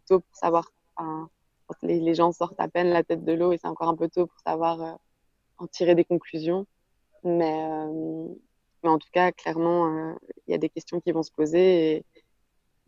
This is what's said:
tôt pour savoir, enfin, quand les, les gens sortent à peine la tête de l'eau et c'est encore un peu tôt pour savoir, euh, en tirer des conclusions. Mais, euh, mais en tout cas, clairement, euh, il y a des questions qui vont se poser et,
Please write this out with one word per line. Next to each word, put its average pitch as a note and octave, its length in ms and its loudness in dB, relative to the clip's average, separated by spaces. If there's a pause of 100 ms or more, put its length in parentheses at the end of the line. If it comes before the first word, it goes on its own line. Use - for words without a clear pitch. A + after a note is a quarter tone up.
tôt F#3 120 6
pour - 160 -14
savoir, E3+ 360 0 (240)
enfin, D#3+ 340 -10 (380)
quand - 160 -14
les, E3+ 160 0
les E3 160 2
gens E3+ 160 4
sortent F3 280 -4
à E3 80 -2
peine F3 220 0
la E3+ 140 4
tête E3 200 -4
de E3 100 0
l'eau E3+ 180 2
et E3+ 60 0
c'est E3+ 100 -10
encore E3 200 -6
un E3 80 2
peu E3 140 -2
tôt F3 180 0
pour - 180 -20
savoir, E3 360 -2
euh, E3 120 -10 (640)
en F3 100 -10
tirer F3 280 4
des E3+ 100 6
conclusions. E3+ 600 -4 (580)
Mais, E3 400 0
euh, D#3+ 640 -8 (560)
mais E3+ 60 2
en D#3+ 80 4
tout - 140 -14
cas, B2 200 4
clairement, E3 560 0
euh, D#3+ 260 -6 (340)
il - 40 -4
y - 20 0
a E3+ 40 2
des D#3 120 -2
questions E3+ 300 -8
qui F3 120 -2
vont D#3+ 120 -2
se - 80 -14
poser E3 600 4
et, D#3 140 -4 (840)